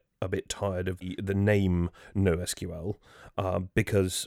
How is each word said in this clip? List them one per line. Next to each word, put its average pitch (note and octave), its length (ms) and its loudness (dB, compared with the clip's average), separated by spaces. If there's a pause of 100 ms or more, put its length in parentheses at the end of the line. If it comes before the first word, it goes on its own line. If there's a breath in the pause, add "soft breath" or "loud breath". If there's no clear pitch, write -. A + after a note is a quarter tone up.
(220)
a F#2+ 80 -4
bit F#2+ 180 -4
tired F#2 400 -4
of F2+ 120 -4
the, F#2 220 -8
the G2 120 -2
name G2 560 4 (260 soft breath)
nosql, F2+ 800 -2 (420 soft breath)
uh, F#2 220 -2 (160)
because, G2 520 0